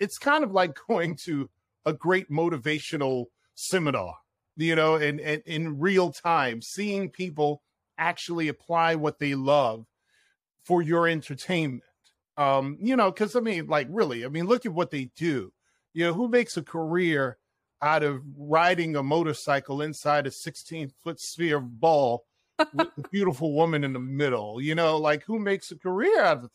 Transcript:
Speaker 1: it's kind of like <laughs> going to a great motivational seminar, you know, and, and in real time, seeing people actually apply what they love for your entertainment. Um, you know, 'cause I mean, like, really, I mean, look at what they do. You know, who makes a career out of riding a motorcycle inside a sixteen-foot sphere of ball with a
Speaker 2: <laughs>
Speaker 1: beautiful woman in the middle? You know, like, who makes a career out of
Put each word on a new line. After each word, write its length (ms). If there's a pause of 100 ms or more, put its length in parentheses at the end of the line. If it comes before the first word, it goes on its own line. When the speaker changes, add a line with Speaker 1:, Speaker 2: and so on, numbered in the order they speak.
Speaker 1:
it's 180
kind 260
of 80
like 300
<laughs> 60
going 360
to 240 (380)
a 60
great 360
motivational 1000 (280)
seminar, 580 (440)
you 180
know, 220
and, 240
and 260
in 320
real 320
time, 500
seeing 480
people 540 (340)
actually 520
apply 480
what 240
they 160
love 500 (800)
for 180
your 240
entertainment. 800 (520)
Um, 440
you 160
know, 160
'cause 240
I 40
mean, 280
like, 200
really, 360
I 40
mean, 180
look 200
at 80
what 160
they 260
do. 360 (420)
You 120
know, 60
who 140
makes 300
a 80
career 760 (420)
out 220
of 180 (160)
riding 600
a 80
motorcycle 760
inside 460
a 60
sixteen-foot 880
sphere 380
of 200
ball 460 (500)
with 140 (100)
a 100
Speaker 2:
<laughs> 40
Speaker 1:
beautiful 400
woman 320
in 80
the 80
middle? 600
You 140
know, 220
like, 260
who 160
makes 320
a 80
career 420
out 220
of 120